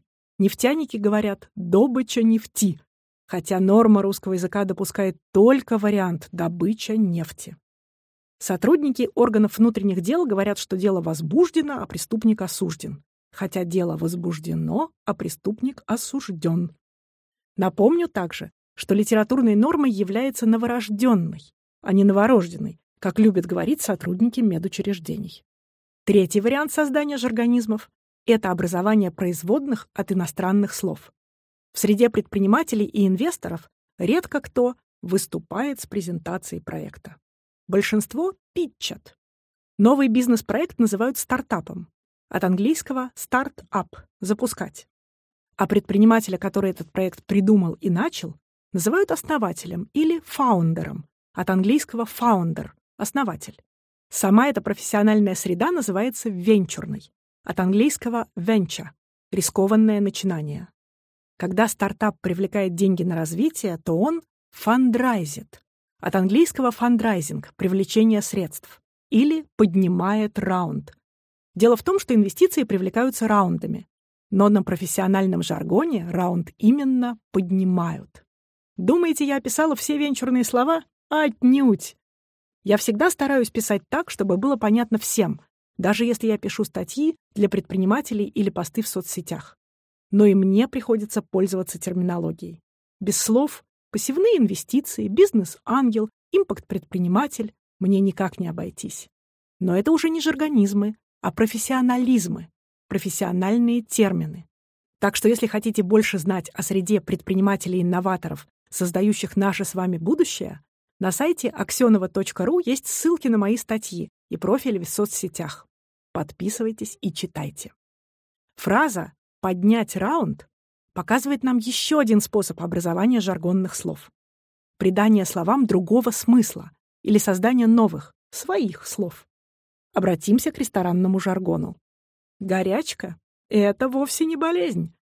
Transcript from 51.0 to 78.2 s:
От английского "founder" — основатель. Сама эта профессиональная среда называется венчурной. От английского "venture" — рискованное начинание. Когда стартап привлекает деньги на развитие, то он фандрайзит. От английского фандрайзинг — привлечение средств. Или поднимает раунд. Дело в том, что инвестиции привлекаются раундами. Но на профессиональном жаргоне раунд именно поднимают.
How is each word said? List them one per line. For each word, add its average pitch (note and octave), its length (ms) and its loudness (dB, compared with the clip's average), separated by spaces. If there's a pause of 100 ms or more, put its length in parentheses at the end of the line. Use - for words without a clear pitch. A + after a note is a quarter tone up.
От F3+ 180 -4
английского A3+ 540 0
"founder" — F#3 640 -2 (260)
основатель. G#3 640 -6 (480)
Сама A#3 380 4
эта A3+ 140 -2
профессиональная G#3 760 2
среда F#3+ 360 -2
называется A#3 580 -4
венчурной. F3+ 840 0 (320)
От - 160 -6
английского A3+ 760 0
"venture" — F3+ 540 -2 (420)
рискованное G#3 680 2
начинание. F3 680 -4 (680)
Когда F#3 300 0
стартап G3+ 520 -4
привлекает F#3 560 -2
деньги F3+ 280 2
на F3 120 -2
развитие, E3 640 -4
то E3 200 -2
он D#4 240 0 (300)
фандрайзит. A#3+ 1120 0 (380)
От F#3 140 -4
английского A#3+ 560 2
фандрайзинг — G#3+ 840 0
привлечение G3+ 640 2
средств. - 600 -8 (280)
Или D4 360 2 (100)
поднимает F#3+ 800 0
раунд. F3+ 560 -4 (640)
Дело A3+ 200 6
в A3+ 80 -12
том, F#4+ 160 0
что - 140 -4
инвестиции A#3 500 2
привлекаются A3 640 -2
раундами. F3 600 0 (440)
Но F#3+ 180 6
на G3+ 140 4
профессиональном F#3 800 0
жаргоне E3+ 680 -2
раунд F3 480 -2
именно B3 600 2 (140)
поднимают. F3+ 920 -2 (520)